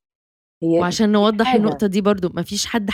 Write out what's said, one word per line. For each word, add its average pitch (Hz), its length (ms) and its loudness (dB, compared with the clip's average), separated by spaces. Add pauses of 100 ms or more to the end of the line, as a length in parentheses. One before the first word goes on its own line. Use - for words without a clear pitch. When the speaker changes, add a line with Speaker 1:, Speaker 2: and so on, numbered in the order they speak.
(640)
Speaker 1:
هي 165 160 2
Speaker 2:
وعشان 180 280 0
Speaker 1:
دي 208 60 2
Speaker 2:
نوضح 214 320 2
Speaker 1:
حاجة. 254 140 2
Speaker 2:
النقطة 208 280 0
دي 190 140 0
برضو، 190 320 0
مفيش 175 320 -6
حد 208 280 -4